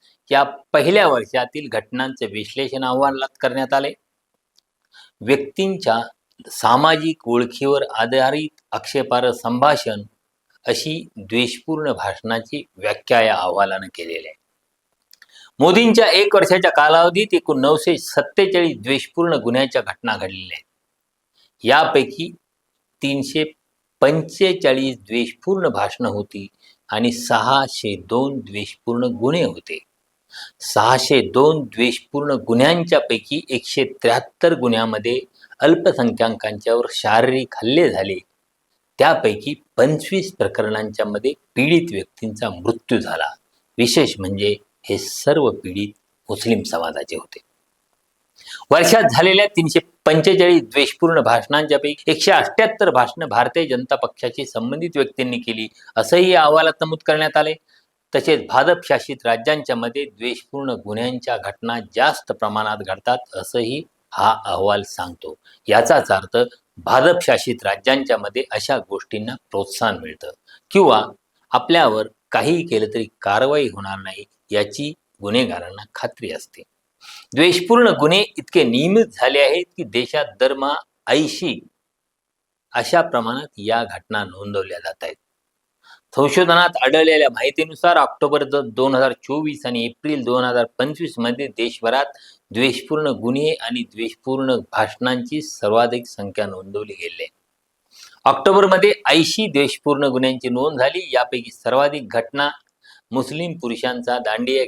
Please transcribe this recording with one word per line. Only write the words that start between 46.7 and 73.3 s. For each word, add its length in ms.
होते. 240
वर्षात 400
झालेल्या 340
तीनशे 340
पंचेचाळीस 560
द्वेषपूर्ण 600
भाषणांच्या 580
पैकी 320
एकशे 200
अठ्ठ्याहत्तर 580
भाषणं 360
भारतीय 420
जनता 280
पक्षाशी 500
संबंधित 500
व्यक्तींनी 420
केली, 300
असंही 360
या 120
अहवालात 380
नमूद 240
करण्यात 320
आले. 160
तसेच 320
भाजप 360
शासित 420
राज्यांच्या 500
मध्ये 300
द्वेषपूर्ण 640
गुन्ह्यांच्या 680
घटना 420
जास्त 360
प्रमाणात 460
घडतात, 400
असंही 480
हा 320
अहवाल 380
सांगतो. 520
याचाच 440
अर्थ 260
भाजप 440
शासित 420
राज्यांच्या 540
मध्ये 340
अशा 260
गोष्टींना 580
प्रोत्साहन 640
मिळतं 320
किंवा 340
आपल्यावर 560
काहीही 360
केलं 260
तरी 140
कारवाई 460